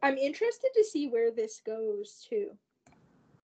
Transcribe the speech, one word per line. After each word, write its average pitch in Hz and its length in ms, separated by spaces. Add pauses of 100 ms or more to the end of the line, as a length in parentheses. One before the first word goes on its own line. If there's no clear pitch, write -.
I'm 269 140
interested 427 580
to 440 80
see 294 240
where 233 240
this 220 280
goes, 220 720
too. 214 260 (920)